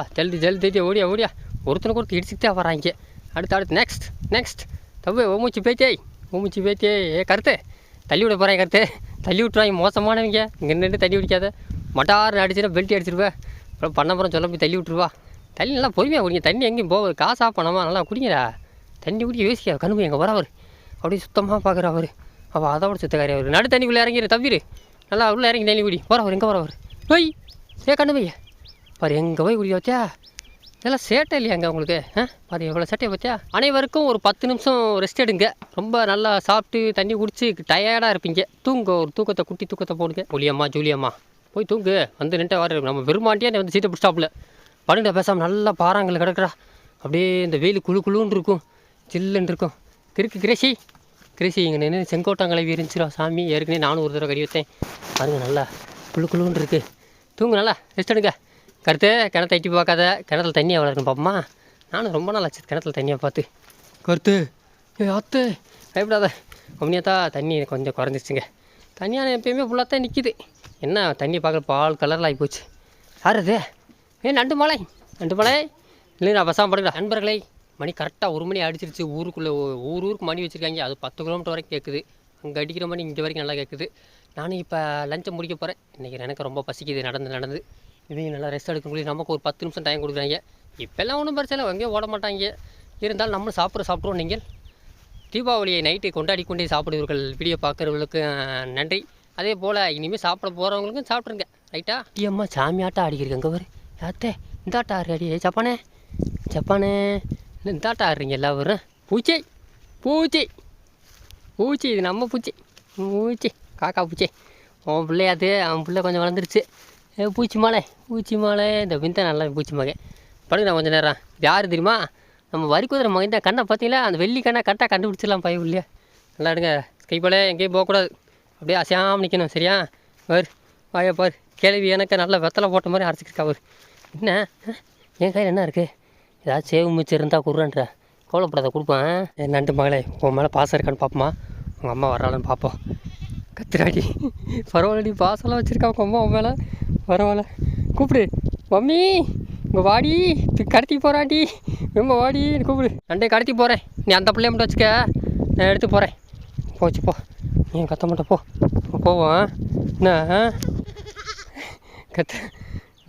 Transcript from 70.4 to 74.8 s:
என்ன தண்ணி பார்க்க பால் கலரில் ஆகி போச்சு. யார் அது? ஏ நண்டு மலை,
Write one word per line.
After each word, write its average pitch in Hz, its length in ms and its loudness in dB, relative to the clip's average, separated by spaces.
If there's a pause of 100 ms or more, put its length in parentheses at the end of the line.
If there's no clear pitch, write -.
என்ன 190 180 2 (180)
தண்ணி 160 220 0
பார்க்க 160 260 0
பால் 151 320 2
கலரில் 160 260 2
ஆகி 135 120 -2
போச்சு. - 220 -4 (600)
யார் 208 200 4
அது? 202 160 2 (640)
ஏ 262 140 0
நண்டு 262 240 2
மலை, 302 160 2 (420)